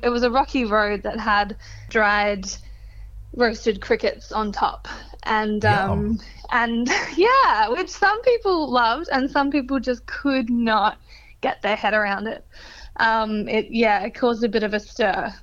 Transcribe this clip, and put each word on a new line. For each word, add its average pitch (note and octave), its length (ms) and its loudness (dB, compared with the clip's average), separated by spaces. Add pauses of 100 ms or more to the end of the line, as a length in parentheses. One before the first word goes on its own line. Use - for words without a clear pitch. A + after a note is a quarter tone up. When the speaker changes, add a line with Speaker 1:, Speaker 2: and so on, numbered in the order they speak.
Speaker 1:
it A#3+ 60 0
was A#3+ 140 0
a B3 60 2
rocky C4 360 0
road G#3 380 0
that G#3+ 140 -4
had G#3 380 0 (340)
dried G#3 560 2 (920)
roasted A3 460 0
crickets - 500 -2
on G#3+ 200 -2
top. - 360 -4 (360)
And, G#3+ 400 0
um, G#3 440 2
Speaker 2:
Yum. A3+ 120 -2 (320)
Speaker 1:
and A#3 380 0 (140)
<laughs> - 120 -10
yeah, A#4 540 4
which F4+ 200 -2
some G#4 340 2
people F#4+ 460 2
loved B3 420 2
and C4+ 180 2
some C#4 220 2
people C4+ 280 0
just A#3+ 280 -4
could C4 420 0
not A3+ 480 2 (420)
get - 220 -4
their G3+ 140 0
head G3+ 180 0
around G#3 340 0
it. - 180 -10 (520)
Um, A3 500 0
it, G#3+ 240 0
yeah, G#3+ 320 2
it - 100 -6
caused A#3 300 0
a A#3 60 0
bit G#3+ 140 0
of G#3 100 -2
a G#3 60 -2
stir. G3 640 -2